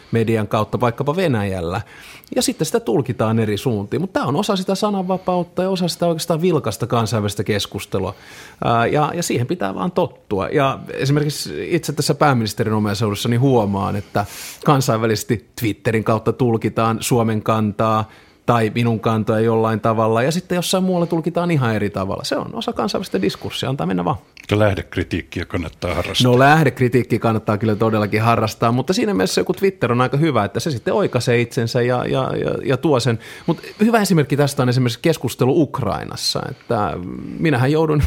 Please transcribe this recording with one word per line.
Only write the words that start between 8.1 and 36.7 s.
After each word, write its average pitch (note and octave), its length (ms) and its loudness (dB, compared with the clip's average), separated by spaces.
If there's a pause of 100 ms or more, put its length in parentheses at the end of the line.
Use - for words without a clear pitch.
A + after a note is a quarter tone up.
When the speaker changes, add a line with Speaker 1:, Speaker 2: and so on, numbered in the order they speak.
Speaker 1:
Ää, A#2 220 2
ja, D3 300 2
ja F3 80 -4
siihen A#2+ 240 -2
pitää F#3 280 -4
vaan F3+ 160 -4
tottua. - 560 -2
Ja C3 320 0 (140)
esimerkiksi C3+ 800 -2
itse D3+ 180 -4
tässä D3 220 0
pääministerin A#2 580 0
omaisuudessani G#2+ 640 0
huomaan, G2+ 600 2
että G2+ 300 -4 (400)
kansainvälisesti A#2 840 0 (100)
Twitterin A2 440 -2
kautta A2 300 0
tulkitaan A2+ 680 0
Suomen A2+ 420 0
kantaa A2 680 0 (400)
tai A2+ 260 2
minun A#2 240 2
kantoja A2 400 0
jollain A2+ 400 2
tavalla, A2+ 440 2
ja D3+ 80 2
sitten F3+ 240 -4
jossain F3+ 280 0
muualla F3+ 220 0
tulkitaan E3+ 460 -2
ihan B2+ 240 2
eri G#2 140 -2
tavalla. G2 340 -4
Se - 120 -4
on - 200 -6
osa A#3 180 -4
kansainvälistä G3+ 480 -4
diskurssia, - 480 -4
antaa C#3 180 -2
mennä G2 180 -2
vaan. D#3 120 0 (340)
Speaker 2:
Lähdekritiikkiä F#2+ 920 0
kannattaa E2+ 480 -6
harrastaa. F#2+ 380 2
Speaker 1:
No, B2 80 6
lähdekritiikkiä C3 800 4
kannattaa A2 380 0
kyllä G#2+ 180 0
todellakin G#2+ 460 2
harrastaa, A#2 500 2
mutta B2+ 220 0
siinä G#3+ 200 0
mielessä F#3 280 2
joku F3+ 120 0
Twitter F#3+ 380 0
on A#2+ 100 2
aika B2+ 160 0
hyvä, C3+ 280 2
että G#2+ 140 -4
se E3 120 -2
sitten B2+ 220 -2
oikaisee B2+ 480 2
itsensä A#2+ 400 -2
ja, B2 240 0
ja, C3+ 320 -2
ja, - 140 -2 (120)
ja C3 140 0
tuo C#3 220 2
sen. A#2 200 0 (260)
Mut E3+ 160 -2 (180)
hyvä A3 220 4
esimerkki D#3+ 360 2
tästä C#3+ 260 2
on B2+ 60 2
esimerkiksi B2 320 2
keskustelu C#3+ 600 2
Ukrainassa, - 880 -4
että G2+ 480 -4 (420)